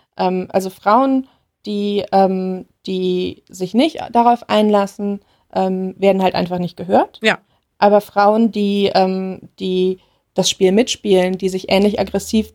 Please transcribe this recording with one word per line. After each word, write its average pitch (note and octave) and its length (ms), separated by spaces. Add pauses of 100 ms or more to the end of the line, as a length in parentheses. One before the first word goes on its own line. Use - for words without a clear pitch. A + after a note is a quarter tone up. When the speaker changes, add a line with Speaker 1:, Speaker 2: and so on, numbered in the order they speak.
(160)
Speaker 1:
ähm, F#3 360
also F#3+ 180
Frauen, C4 580 (380)
die, G3+ 360 (100)
ähm, F#3 520 (220)
die F#3 640
sich F#3 240
nicht D#4+ 240 (120)
darauf A#3+ 380
einlassen, G3+ 720 (320)
ähm, F#3+ 460
werden F#3+ 240
halt F#3 120
einfach F3 260
nicht F3 180
gehört. G3+ 440
Speaker 2:
Ja. G#3+ 180 (360)
Speaker 1:
Aber G3+ 240
Frauen, G#3 520
die, G3+ 420
ähm, F#3+ 640
die F#3 400 (340)
das F#3 160
Spiel F#3 240
mitspielen, F#3+ 640
die F#3 140
sich F#3 200
ähnlich G3+ 300
aggressiv G#3 540